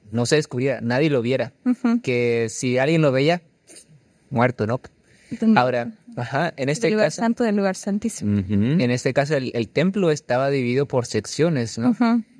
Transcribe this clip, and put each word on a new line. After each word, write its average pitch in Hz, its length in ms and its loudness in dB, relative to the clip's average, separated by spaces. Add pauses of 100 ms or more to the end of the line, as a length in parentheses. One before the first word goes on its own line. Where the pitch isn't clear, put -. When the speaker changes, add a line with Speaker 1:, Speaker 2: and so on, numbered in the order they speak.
(120)
Speaker 1:
no 117 140 0
se 151 100 2
descubriera, 131 460 -2
nadie 127 260 2
lo 131 140 2
viera. 123 320 -2 (100)
Speaker 2:
Ujú. 240 380 0
Speaker 1:
Que 120 480 0
si 123 260 -2
alguien 156 240 2
lo 143 120 4
veía, 151 280 2 (920)
muerto, 120 360 2
¿no? 120 140 -4 (500)
Speaker 2:
Entonces, 220 260 2
Speaker 1:
Ahora, 123 360 0 (240)
ajá, 139 400 -4
en 135 120 -4
este 151 200 -2
Speaker 2:
del 214 60 2
lugar 214 140 2
Speaker 1:
caso, - 140 -4
Speaker 2:
santo 233 220 0
del 208 120 0
lugar 196 200 -2
santísimo. 143 640 -2
Speaker 3:
Ujú. 95 140 -2
Speaker 1:
en 123 360 2
este 123 240 0
caso 143 220 0
el, 127 180 -2
el 117 140 -2
templo 185 420 0
estaba 135 400 0
dividido 131 360 0
por 123 200 -2
secciones, 127 720 -2
¿no? 120 120 2
Speaker 2:
Ujú. 233 320 0 (180)